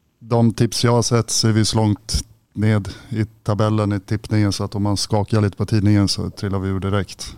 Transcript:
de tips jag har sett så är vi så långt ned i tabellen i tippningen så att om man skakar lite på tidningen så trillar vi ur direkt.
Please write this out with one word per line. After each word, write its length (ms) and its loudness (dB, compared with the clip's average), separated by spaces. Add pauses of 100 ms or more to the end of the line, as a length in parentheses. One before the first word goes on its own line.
(180)
de 340 2
tips 320 0
jag 80 4
har 100 4
sett 280 0
så 180 0
är 40 4
vi 120 4
så 120 -2
långt 360 0 (440)
ned 320 0 (220)
i 140 -2
tabellen 680 0
i 80 -2
tippningen 520 0
så 120 -4
att 100 -10
om 80 -4
man 140 0
skakar 440 0
lite 160 0
på 100 -4
tidningen 420 2
så 220 -4
trillar 280 -6
vi 100 -4
ur 120 -2
direkt. 580 -4